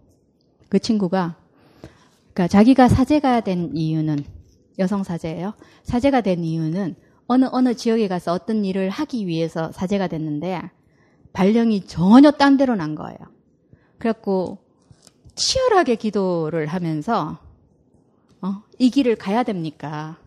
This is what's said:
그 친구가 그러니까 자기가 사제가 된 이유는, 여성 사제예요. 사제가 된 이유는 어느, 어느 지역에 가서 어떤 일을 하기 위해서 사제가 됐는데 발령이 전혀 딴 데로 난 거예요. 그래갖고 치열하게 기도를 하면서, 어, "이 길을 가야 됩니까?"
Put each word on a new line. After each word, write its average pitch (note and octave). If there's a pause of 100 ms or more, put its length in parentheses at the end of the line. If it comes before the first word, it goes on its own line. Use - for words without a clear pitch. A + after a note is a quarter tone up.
(680)
그 G3+
친구가 F#3+ (1000)
그러니까 F3
자기가 B3
사제가 C4
된 F3+
이유는, D#3 (540)
여성 F#3+
사제예요. E3+ (280)
사제가 B3+
된 F3+
이유는 D#3+ (320)
어느, B3+
어느 B3+
지역에 A3+
가서 F3
어떤 G#3
일을 F#3+
하기 A#3
위해서 D#3+
사제가 F#3+
됐는데 D#3 (720)
발령이 G#3+
전혀 A#3+
딴 C#4
데로 B3+
난 D3+
거예요. - (800)
그래갖고 G3 (760)
치열하게 G4+
기도를 E3+
하면서, E3 (1000)
어, G3 (160)
"이 B3
길을 B3
가야 A3
됩니까?" D#3+ (100)